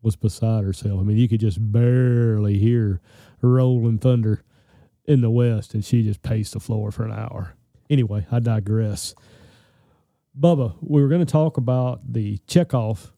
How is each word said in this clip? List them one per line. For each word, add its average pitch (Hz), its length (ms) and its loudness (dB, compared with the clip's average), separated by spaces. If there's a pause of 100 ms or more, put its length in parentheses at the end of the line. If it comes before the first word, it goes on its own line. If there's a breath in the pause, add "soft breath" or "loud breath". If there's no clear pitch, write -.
was 113 140 -2
beside 113 480 -2
herself. 98 360 -4
I - 20 -2
mean, 104 140 0
you 117 120 4
could 110 120 0
just 104 200 -2
barely 117 960 2
hear 107 420 2 (420 soft breath)
rolling 123 560 2
thunder 113 440 0 (640 soft breath)
in 143 160 4
the 117 100 2
west, 117 440 0
and 104 100 -2
she 120 180 2
just 104 200 -2
paced 110 320 -4
the 113 60 -6
floor 107 300 -6
for 110 140 -6
an 110 80 -8
hour. 107 420 -12 (360)
Anyway, 110 420 0
I 120 80 2
digress. 107 760 -2 (1200 soft breath)
Bubba, 139 420 2
we 147 220 2
were 139 60 2
gonna 170 180 2
talk 156 300 0
about 127 560 -4
the 104 260 -4 (100)
checkoff 113 680 0